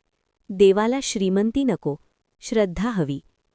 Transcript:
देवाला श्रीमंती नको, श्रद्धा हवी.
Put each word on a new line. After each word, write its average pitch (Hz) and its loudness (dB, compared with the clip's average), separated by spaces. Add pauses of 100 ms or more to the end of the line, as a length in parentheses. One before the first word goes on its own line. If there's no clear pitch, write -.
(480)
देवाला 202 4
श्रीमंती 202 0
नको, 156 -4 (440)
श्रद्धा 208 -2
हवी. 147 -4 (340)